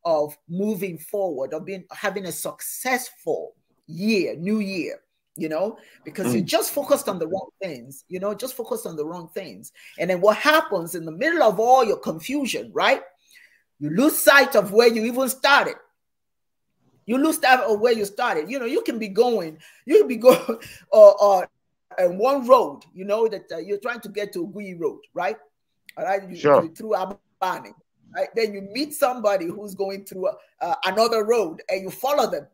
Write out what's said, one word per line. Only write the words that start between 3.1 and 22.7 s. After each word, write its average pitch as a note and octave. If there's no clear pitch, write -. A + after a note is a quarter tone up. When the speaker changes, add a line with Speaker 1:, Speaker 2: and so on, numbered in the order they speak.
Speaker 1:
year, E3
new G#3
year, F#3+
you D#3
know, F#3
because F#3+
you're G#3
Speaker 2:
Mm. D#3
Speaker 1:
just -
focused C#4
on F#3
the D#3+
wrong -
things, C#3
you F3+
know, G3+
just B3+
focused A3+
on E3
the D3
wrong E3
things. B2
And E3
then F3+
what G#3
happens C#4
in E3
the D#3+
middle D4+
of G#3+
all B3
your F#3+
confusion, A#3
right? G#3
You D3
lose C4+
sight C#4
of F#3+
where A#3
you A3+
even B3
started. B3+
You B3
lose D#4
sight B3+
of G#3
where A#3+
you A3
started. G3
You C4+
know, A#3+
you D#4+
can B3
be G#3+
going, G3
you D#4+
can E4
be B3
<laughs> G#3+
going, -
uh, G#3
uh, G3
on F3+
one B3+
road, F#3